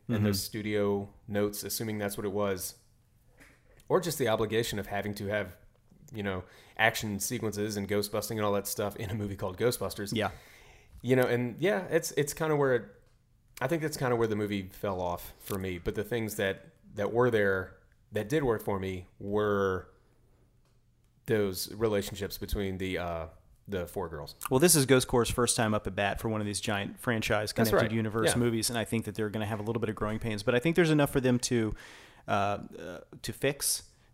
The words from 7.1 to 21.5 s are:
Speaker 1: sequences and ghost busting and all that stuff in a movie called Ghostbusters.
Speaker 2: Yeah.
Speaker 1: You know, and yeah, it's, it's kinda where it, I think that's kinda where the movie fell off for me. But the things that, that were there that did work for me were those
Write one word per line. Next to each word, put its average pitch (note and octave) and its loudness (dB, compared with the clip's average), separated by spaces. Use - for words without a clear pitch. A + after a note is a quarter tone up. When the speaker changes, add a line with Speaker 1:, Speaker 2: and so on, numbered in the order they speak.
Speaker 1:
sequences G#2+ -4
and G2 -4
ghost G2+ 0
busting A2 -4
and G#2+ 0
all G2+ 2
that G2+ -2
stuff G2+ -4
in G2+ -6
a G#2 -4
movie G2+ -4
called F#2+ -6
Ghostbusters. G#2+ -2
Speaker 2:
Yeah. G#2 0
Speaker 1:
You B2 4
know, B2+ 6
and A#2+ 0
yeah, F#3+ 0
it's, D#3+ 0
it's D3 0
kinda D#3 0
where C3+ 4
it, A2 2
I B2 0
think D#3+ 0
that's D3+ -4
kinda B2 2
where A#2 4
the G#2+ 0
movie G2+ -2
fell G2 -4
off F2 -4
for G2+ -6
me. F#2 -4
But G2+ -4
the G#2 -2
things A2+ -2
that, G2 0
that G2+ -2
were A#2+ 6
there G2 2
that G#2 -2
did D3 2
work A2+ 2
for G2+ 0
me F#2 -4
were G2+ 2
those G#2 0